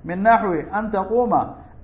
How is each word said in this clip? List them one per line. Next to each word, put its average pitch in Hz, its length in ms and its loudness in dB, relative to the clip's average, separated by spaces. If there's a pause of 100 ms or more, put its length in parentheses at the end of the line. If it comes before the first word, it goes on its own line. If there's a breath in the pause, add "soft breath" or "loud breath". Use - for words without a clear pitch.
min 175 180 -6
naxwi 208 500 4
an 214 180 -4
taquuma, 202 680 0 (280 loud breath)